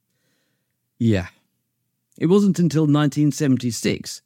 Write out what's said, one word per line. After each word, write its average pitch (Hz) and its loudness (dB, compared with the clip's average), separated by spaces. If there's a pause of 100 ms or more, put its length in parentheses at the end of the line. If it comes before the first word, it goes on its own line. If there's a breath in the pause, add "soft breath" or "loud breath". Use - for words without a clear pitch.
(960)
Yeah. 104 0 (880)
It - -2
wasn't 196 2
until 160 0
nineteen 147 2
seventy-six - -4